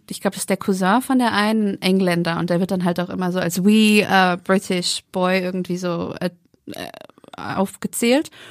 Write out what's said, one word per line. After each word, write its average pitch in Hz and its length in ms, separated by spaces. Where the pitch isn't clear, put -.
ich - 100
glaub, 196 140
das - 80
ist - 80
der 190 80
Cousin 190 440
von 254 180
der 233 120
einen, 208 440
ein - 60
Engländer. 175 580
Und 175 100
der 175 100
wird 190 120
dann 185 120
halt 175 160
auch 180 100
immer 185 220
so 185 80
als 175 240
wee, 214 380
äh, 185 420
British 190 680
boy 185 280
irgendwie 180 380
so, 175 420
äh, 180 120
äh, - 140
aufgezählt. - 920